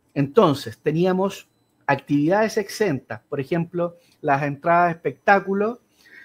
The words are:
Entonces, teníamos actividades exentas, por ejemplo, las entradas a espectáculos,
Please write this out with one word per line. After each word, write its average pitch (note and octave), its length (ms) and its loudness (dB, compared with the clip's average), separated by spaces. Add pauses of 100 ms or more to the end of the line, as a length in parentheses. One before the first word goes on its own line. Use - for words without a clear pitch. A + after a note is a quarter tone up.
(140)
Entonces, C#3+ 640 2
teníamos F#3 720 -2 (380)
actividades F3+ 720 0
exentas, D#3+ 720 -4
por C#3 120 -8
ejemplo, E3+ 580 -4 (240)
las C#3+ 220 0
entradas E3+ 460 2
a - 20 -4
espectáculos, G3 880 -2 (460)